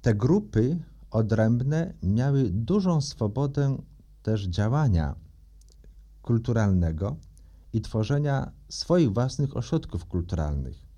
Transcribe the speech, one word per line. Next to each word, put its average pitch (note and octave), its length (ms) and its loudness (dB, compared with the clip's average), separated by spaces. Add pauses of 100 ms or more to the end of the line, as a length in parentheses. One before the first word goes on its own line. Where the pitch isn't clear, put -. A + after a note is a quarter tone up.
te A2+ 140 2
grupy D3 640 2 (320)
odrębne A#2 800 0 (100)
miały B2+ 460 2
dużą E3 520 0
swobodę C#3 760 -2 (460)
też G#2+ 240 -2
działania F#2+ 680 2 (1040)
kulturalnego G2+ 960 0 (580)
i A2+ 80 0
tworzenia C#3 720 -2 (180)
swoich D#3+ 440 2
własnych B2+ 440 -2
ośrodków A#2+ 480 -4
kulturalnych. D#2 800 -4 (120)